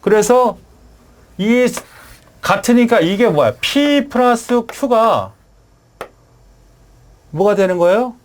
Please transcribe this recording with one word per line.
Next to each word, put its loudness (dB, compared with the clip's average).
그래서 2
이 0
같으니까 2
이게 0
뭐야? 0
P 0
플러스 -2
Q가 -2
뭐가 0
되는 0
거예요? 0